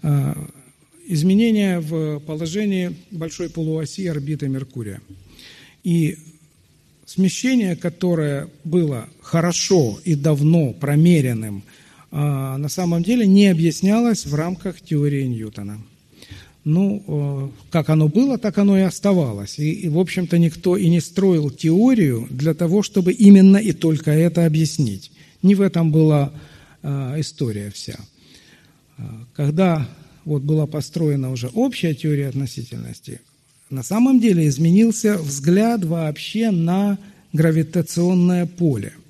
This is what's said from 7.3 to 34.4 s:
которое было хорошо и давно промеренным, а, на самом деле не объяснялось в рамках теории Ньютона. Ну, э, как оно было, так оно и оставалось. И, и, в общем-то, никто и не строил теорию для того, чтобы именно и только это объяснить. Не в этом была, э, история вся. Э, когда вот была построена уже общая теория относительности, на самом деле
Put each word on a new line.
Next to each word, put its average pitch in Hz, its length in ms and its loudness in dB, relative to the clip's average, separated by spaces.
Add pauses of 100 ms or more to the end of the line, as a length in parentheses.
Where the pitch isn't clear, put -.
которое 156 720 -4 (160)
было 151 440 -2 (140)
хорошо 170 840 0
и 165 120 0
давно 147 580 2
промеренным, 135 920 0 (480)
а, 135 460 -4
на 143 120 -6
самом 170 340 -2
деле 226 240 2
не 196 200 6
объяснялось 190 800 0
в 143 100 -6
рамках 175 460 -6
теории 143 440 -2
Ньютона. 107 540 -10 (880)
Ну, 196 420 0
э, 139 420 -6 (220)
как 160 180 -2
оно 156 200 4
было, 247 280 0
так 202 200 -4
оно 202 200 4
и 190 40 4
оставалось. 151 760 -2
И, 151 120 -2
и, 175 180 -6
в 151 80 0
общем-то, 175 400 -2
никто 170 380 2
и 190 140 2
не 170 100 4
строил 170 500 0
теорию 165 800 2
для 143 240 -2
того, 175 300 0
чтобы 185 300 0
именно 196 440 10
и 208 140 0
только 156 400 0
это 165 340 2
объяснить. 151 640 -2 (300)
Не 196 140 6
в 196 60 0
этом 165 300 0
была, 156 420 2 (500)
э, 139 360 -6
история 104 520 -6
вся. - 260 -16 (1000)
Э, 123 60 -14 (320)
когда 156 520 0 (380)
вот 147 180 -4
была 151 240 0
построена 147 640 -4
уже 123 160 -8
общая 214 460 -2
теория 143 340 -2
относительности, 120 960 -10 (480)
на 131 140 -8
самом 247 360 2
деле 175 280 4